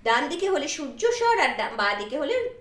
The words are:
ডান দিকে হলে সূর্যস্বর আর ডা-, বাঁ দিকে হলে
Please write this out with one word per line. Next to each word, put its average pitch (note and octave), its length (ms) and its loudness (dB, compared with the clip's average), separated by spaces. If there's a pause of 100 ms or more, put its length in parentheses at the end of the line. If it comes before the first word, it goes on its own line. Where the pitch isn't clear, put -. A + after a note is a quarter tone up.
ডান A#3+ 240 2
দিকে F4 220 -2
হলে D4 180 0
সূর্যস্বর A4+ 720 0
আর C#4 180 2
ডা-, A3 200 -4
বাঁ G3+ 180 0
দিকে G#3 220 -6
হলে A#4+ 320 -2 (120)